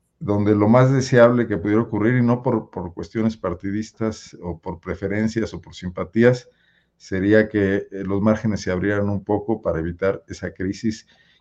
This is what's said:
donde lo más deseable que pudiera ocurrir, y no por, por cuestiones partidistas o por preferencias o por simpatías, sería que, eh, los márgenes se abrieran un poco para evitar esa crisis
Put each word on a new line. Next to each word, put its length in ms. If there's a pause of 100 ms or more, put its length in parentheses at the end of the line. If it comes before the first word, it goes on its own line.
(180)
donde 360
lo 120
más 240
deseable 560
que 120
pudiera 240
ocurrir, 340
y 60
no 200
por, 280
por 240
cuestiones 420
partidistas 1040
o 160
por 220
preferencias 720
o 80
por 140
simpatías, 720 (480)
sería 540
que, 260
eh, 140
los 320
márgenes 400
se 80
abrieran 400
un 120
poco 380
para 200
evitar 460
esa 280
crisis 520 (340)